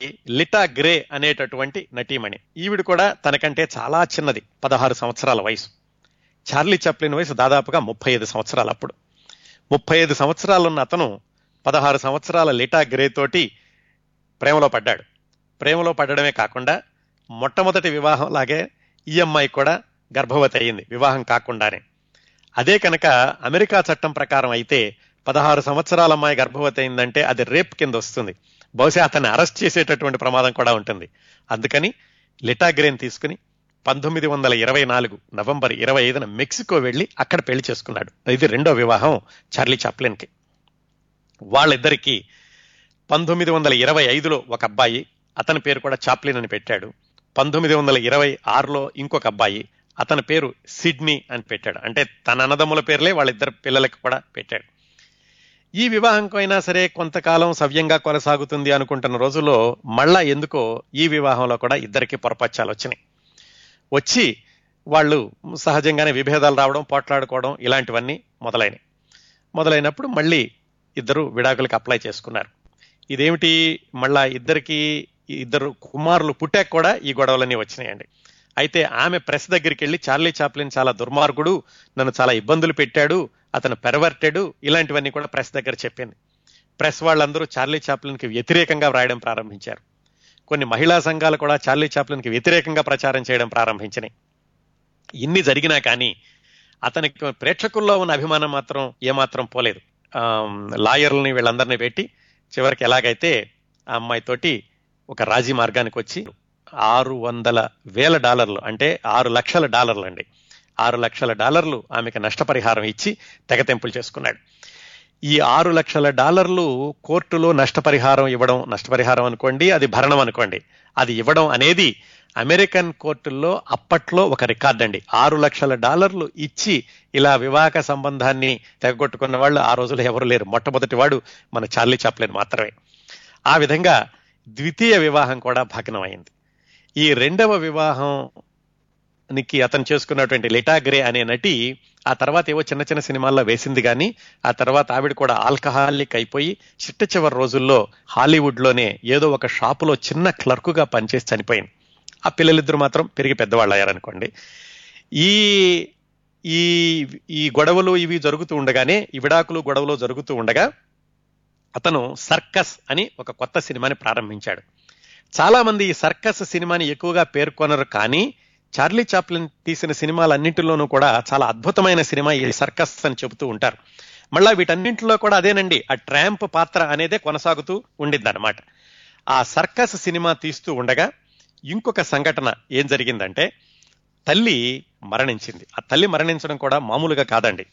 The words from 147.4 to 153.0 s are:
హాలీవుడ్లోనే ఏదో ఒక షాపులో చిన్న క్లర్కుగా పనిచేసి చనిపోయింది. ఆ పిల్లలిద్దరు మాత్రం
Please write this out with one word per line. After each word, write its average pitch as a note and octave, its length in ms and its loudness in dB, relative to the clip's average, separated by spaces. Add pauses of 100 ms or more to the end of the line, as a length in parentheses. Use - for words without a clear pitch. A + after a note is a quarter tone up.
హాలీవుడ్లోనే B2+ 960 2
ఏదో C#3+ 260 2
ఒక C3 160 -2
షాపులో C#3 460 0
చిన్న E3+ 360 -2
క్లర్కుగా D#3+ 540 0
పనిచేసి A#2+ 520 -2
చనిపోయింది. G#2+ 360 -4 (540)
ఆ E3+ 40 2
పిల్లలిద్దరు D#3 480 2
మాత్రం C#3+ 400 0